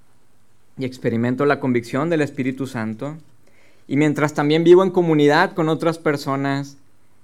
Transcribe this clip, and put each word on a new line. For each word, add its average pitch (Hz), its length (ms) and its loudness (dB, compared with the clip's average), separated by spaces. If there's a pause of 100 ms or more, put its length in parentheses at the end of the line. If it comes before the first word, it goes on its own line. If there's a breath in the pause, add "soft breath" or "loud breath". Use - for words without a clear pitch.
(760)
y 135 80 -8
experimento 127 600 -2
la 139 120 2
convicción 131 520 -2
del 160 100 0
Espíritu 131 460 -6
Santo, 123 500 -8 (720 soft breath)
y 131 60 -2
mientras 147 380 0
también 156 320 0
vivo 180 180 8
en 190 80 -2
comunidad 165 640 2
con 160 160 -2
otras 160 280 -2
personas, 139 800 -4 (460)